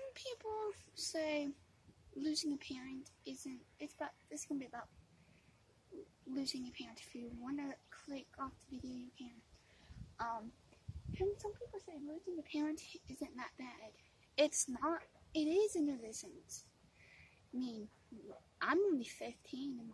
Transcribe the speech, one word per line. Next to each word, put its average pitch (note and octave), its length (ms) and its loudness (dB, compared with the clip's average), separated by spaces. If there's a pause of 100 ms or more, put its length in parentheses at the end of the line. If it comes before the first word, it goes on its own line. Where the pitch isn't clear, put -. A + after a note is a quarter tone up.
(140)
people G#4+ 560 -4 (240)
say D4+ 540 0 (680)
losing D4+ 360 2
a C4+ 40 0
parent C4 540 -8 (160)
isn't, C4 340 -8 (180)
it's D4 160 -8
about, D4 160 -4 (180)
it's D4+ 160 -6
gonna C#4+ 140 0
be B3+ 80 -4
about A#3+ 220 -8 (1400)
losing C4 400 0
a B3 100 -8
parent. A#3 220 -8
If - 160 -14
you A#3+ 160 -6 (100)
wanna C#4 340 -2 (180)
click C#4 340 -8 (140)
off C4+ 180 -2
the - 180 -12
video, B3+ 200 -6
you B3 200 -8
can. B3 220 -12 (800)
Um, A#3 320 -2 (720)
and F#4+ 80 6 (100)
some G#4+ 140 -2
people A4 260 -8
say F#4+ 220 -12
losing D#4+ 400 -4
a - 20 -4
parent D4+ 380 2 (280)
isn't C4 280 -6
that B3 200 -4
bad. A#3+ 360 -10 (440)
It's - 320 8
not, D4+ 340 2 (300)
it D#4 140 6
is G4 300 8
in D4 140 6
a A3+ 220 -4
sense. - 520 -10 (880)
I - 20 0
mean, A#3 300 -2 (760)
I'm C4+ 180 8 (120)
only B3+ 140 6
fifteen B3+ 760 -4
and A3+ 160 -8